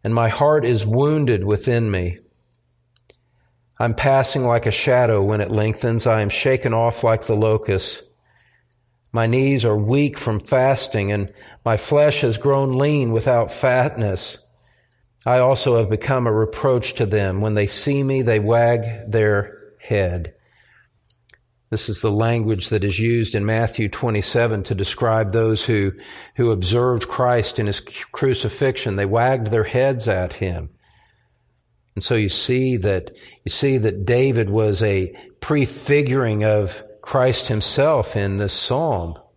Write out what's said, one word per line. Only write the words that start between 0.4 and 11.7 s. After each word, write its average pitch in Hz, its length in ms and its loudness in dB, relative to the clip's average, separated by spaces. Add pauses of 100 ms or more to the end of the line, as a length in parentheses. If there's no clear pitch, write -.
is 117 220 0
wounded 127 580 2
within 110 460 0
me. 90 300 -4 (1600)
I'm 117 160 -2
passing 135 500 0
like 117 220 2
a 110 40 2
shadow 117 520 2
when 104 180 0
it - 80 -4
lengthens. 110 560 0
I 110 160 2
am 101 80 -2
shaken 127 420 0
off 117 320 0
like 113 200 2
the 113 120 0
locust. 107 680 0 (1080)
My 113 140 0
knees 131 400 2
are 107 100 2
weak 127 440 0
from 107 200 -2
fasting, 127 720 0
and 101 220 -4 (320)
my 113 120 2